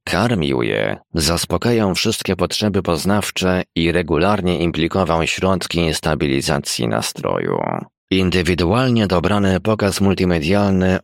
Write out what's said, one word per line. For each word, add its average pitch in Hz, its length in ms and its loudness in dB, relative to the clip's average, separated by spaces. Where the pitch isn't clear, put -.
karmił 85 600 0
je, 52 340 -2
zaspokajał 87 840 0
wszystkie 104 400 -2
potrzeby 95 460 -2
poznawcze 92 800 0
i 82 160 2
regularnie 87 680 0
implikował 82 680 0
środki 85 680 0
stabilizacji 69 920 -2
nastroju. 50 720 -2
Indywidualnie 95 960 2
dobrany 92 520 2
pokaz 104 420 0
multimedialny 92 1040 2